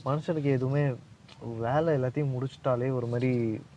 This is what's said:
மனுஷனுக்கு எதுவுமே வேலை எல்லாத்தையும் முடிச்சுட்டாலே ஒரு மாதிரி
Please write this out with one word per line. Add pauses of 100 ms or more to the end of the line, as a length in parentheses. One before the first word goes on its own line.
மனுஷனுக்கு
எதுவுமே (640)
வேலை
எல்லாத்தையும்
முடிச்சுட்டாலே
ஒரு
மாதிரி (160)